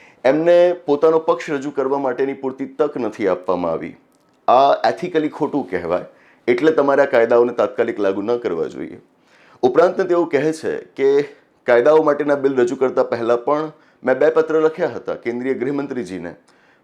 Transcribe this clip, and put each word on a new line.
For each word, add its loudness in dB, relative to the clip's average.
એમને 4
પોતાનો 2
પક્ષ -2
રજૂ -6
કરવા -2
માટેની -2
પૂરતી -8
તક -4
નથી -4
આપવામાં -2
આવી. -8
આ 4
એથિકલી -2
ખોટું -6
કહેવાય, -4
એટલે 4
તમારે 2
આ 0
કાયદાઓને 2
તાત્કાલિક -4
લાગુ -2
ન -2
કરવા -4
જોઈએ. -12
ઉપરાંત 2
તેઓ 0
કહે -2
છે -6
કે 0
કાયદાઓ 6
માટેના 0
બિલ 0
રજૂ 2
કરતા 0
પહેલા -2
પણ -2
મેં 0
બે 2
પત્ર 2
લખ્યા 0
હતા -10
કેન્દ્રીય -4
ગૃહમંત્રીજીને, -8